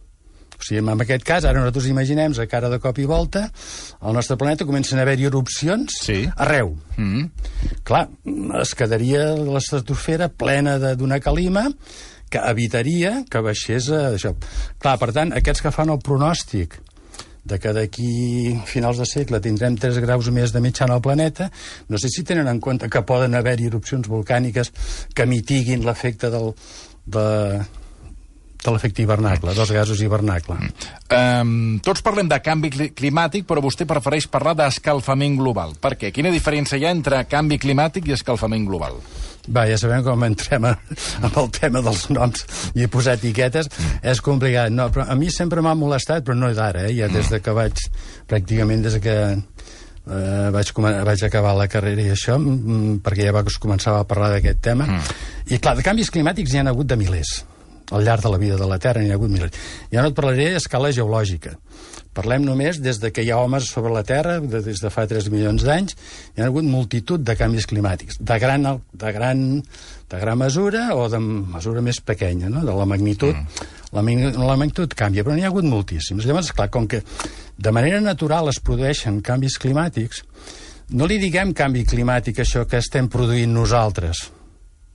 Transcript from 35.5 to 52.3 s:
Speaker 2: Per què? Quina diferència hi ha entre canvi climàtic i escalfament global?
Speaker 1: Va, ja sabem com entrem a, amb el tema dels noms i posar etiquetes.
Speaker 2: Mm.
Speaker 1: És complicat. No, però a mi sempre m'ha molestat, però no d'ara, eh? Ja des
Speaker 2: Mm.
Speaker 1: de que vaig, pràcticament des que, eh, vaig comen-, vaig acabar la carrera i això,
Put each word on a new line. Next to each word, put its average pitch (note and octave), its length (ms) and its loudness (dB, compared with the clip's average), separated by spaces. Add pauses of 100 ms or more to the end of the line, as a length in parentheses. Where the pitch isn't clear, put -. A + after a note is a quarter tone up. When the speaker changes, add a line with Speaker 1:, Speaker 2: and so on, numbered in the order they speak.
Speaker 2:
Per C3+ 180 0
què? G2+ 140 -4
Quina D#3+ 180 0
diferència D3 480 0
hi C#3+ 80 0
ha E3+ 60 2
entre C3+ 340 2
canvi D3+ 320 2
climàtic D3 480 0
i C#3+ 60 0
escalfament A2 520 0
global? D#2+ 300 -4 (560)
Speaker 1:
Va, A#2 160 4
ja A2 100 2
sabem A#2+ 280 2
com A#2+ 180 2
entrem A#2 420 0
a, A#2+ 120 4 (460)
amb - 160 0
el B2+ 120 4
tema B2+ 320 0
dels G#2+ 280 -2
noms B2 340 0 (320)
i A#2+ 100 2
posar B2 320 2
etiquetes. B2+ 480 0
Speaker 2:
Mm. - 320 -2 (140)
Speaker 1:
És B2 100 0
complicat. B2 480 2
No, B2 220 2
però C3+ 180 0
a B2+ 60 2
mi D#3+ 160 2
sempre E3+ 280 0
m'ha D#3+ 140 4
molestat, D3 480 0
però B2 160 0
no B2 160 2
d'ara, G2+ 320 0
eh? A#2 80 0
Ja A2 140 0
des F2+ 180 2
Speaker 2:
Mm. - 40 2
Speaker 1:
de G#2+ 100 0
que A2+ 100 -2
vaig, G#2+ 220 2 (560)
pràcticament A2 540 2
des A2 180 0
que, G#2+ 160 2 (920)
eh, G2 460 0
vaig G2+ 200 0
comen-, G#2+ 320 2
vaig G#2 200 2
acabar G#2 320 2
la G2+ 120 2
carrera G#2 340 0
i G2+ 80 2
això, A#2 280 2